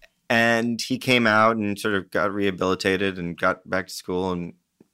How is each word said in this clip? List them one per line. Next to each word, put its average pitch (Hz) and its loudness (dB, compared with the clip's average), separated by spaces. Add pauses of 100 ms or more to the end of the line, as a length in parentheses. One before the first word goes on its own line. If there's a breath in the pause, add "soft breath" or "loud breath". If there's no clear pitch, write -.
(280)
And 117 2
he 131 -4
came 123 2
out 110 4
and 101 -2
sort 107 -2
of 95 -4
got 98 -2
rehabilitated 95 0
and 87 -8
got - -2
back 92 -4
to - -18
school 92 -4
and 87 -6 (420)